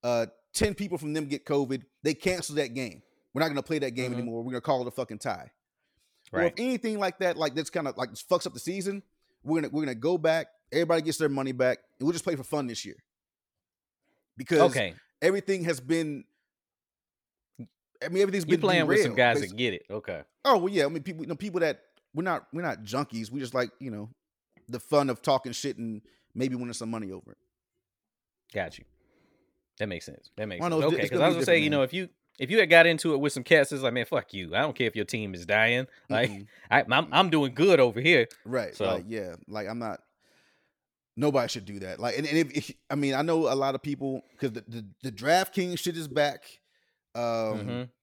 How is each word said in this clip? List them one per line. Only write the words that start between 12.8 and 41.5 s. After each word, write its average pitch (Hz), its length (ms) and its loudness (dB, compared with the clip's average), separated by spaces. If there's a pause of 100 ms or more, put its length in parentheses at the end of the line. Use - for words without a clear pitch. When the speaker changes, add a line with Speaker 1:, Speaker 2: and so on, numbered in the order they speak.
Speaker 1:
year. 85 120 -14 (1400)
Because 131 240 2 (100)
Speaker 2:
Okay. 101 220 -2 (280)
Speaker 1:
everything 190 420 2
has 165 160 -2
been, 151 460 -2 (1800)
I 156 60 -8
mean, 185 120 0
everything's 196 240 2
Speaker 2:
You 156 60 0
Speaker 1:
been 165 100 4
Speaker 2:
playing 180 260 4
with 139 140 4
some 123 140 2
Speaker 1:
derailed, - 20 2
Speaker 2:
guys 120 180 6
that 104 80 2
Speaker 1:
basically. 98 200 -8
Speaker 2:
get 110 120 2
it. - 140 -12
Okay. 92 340 -8 (200)
Speaker 1:
Oh, 269 140 6
well, 180 160 0
yeah. 156 120 4
I 143 40 0
mean, 156 140 -6
people, 165 200 -10
you 131 60 -10
know, 165 60 -6
people 180 260 -4
that, 151 200 0 (320)
we're 160 100 -4
not, 175 280 -4
we're 156 120 -8
not 110 200 -6
junkies. 113 480 -6
We 139 80 -8
just 123 140 -8
like, 123 160 0 (100)
you 135 120 -10
know, 104 180 -10 (580)
the 120 120 -8
fun 143 300 2
of 117 120 -4
talking 131 320 2
shit - 240 -6
and 113 240 -8 (340)
maybe 127 200 -2
winning 120 180 -8
some 113 160 -8
money 110 220 -6
over 87 200 -16
it. - 60 -20 (1160)
Speaker 2:
Got 90 240 -6
you. - 80 -20 (920)
That 104 80 -4
makes 87 180 -8
sense. - 300 -20
That 107 120 -8
makes 90 140 -8
Speaker 1:
Well, 175 60 -2
I - 40 -2
Speaker 2:
sense. 160 100 0
Speaker 1:
know 143 60 2
it's 156 40 2
di-, 175 40 0
Speaker 2:
Okay, - 80 0
Speaker 1:
it's - 80 -4
Speaker 2:
'cause 127 80 -2
Speaker 1:
gonna 156 60 4
Speaker 2:
I 175 40 6
Speaker 1:
be 175 80 2
Speaker 2:
was 165 80 -2
gonna - 0 -
say, 180 80 2
Speaker 1:
different, 160 100 4
Speaker 2:
you 151 60 0
know, 147 80 2
Speaker 1:
man. 135 80 4
Speaker 2:
if 131 80 -8
you, 180 160 -6 (300)
if 135 120 -4
you 220 80 6
had 180 100 4
got 165 180 10
into 160 260 2
it 139 40 2
with 143 160 2
some 127 100 -6
cats, 151 280 6
it's 135 120 -4
like, 120 100 2
"Man, 120 120 -2
fuck - 280 -4
you. 87 220 -8
I 117 60 2
don't 147 140 -2
care 120 120 0
if - 80 -4
your 104 100 -2
team 104 300 -6
is 87 100 -12
dying." 113 420 4 (220)
Like, 113 220 4
Speaker 1:
Mm-mm. 98 160 -12 (220)
Speaker 2:
I, 139 120 6 (100)
I'm, 147 220 4
I'm 180 160 6
doing 143 240 2
good 170 260 8
over 120 220 4
here. 147 260 6 (160)
Speaker 1:
Right. 117 320 -4
Speaker 2:
So 101 100 -4
Speaker 1:
Like, 90 220 0
yeah. 98 280 -8 (120)
Like, 104 200 -6
I'm 113 120 -6
not, 110 220 -8 (1120)
nobody 131 320 2
should 104 180 -8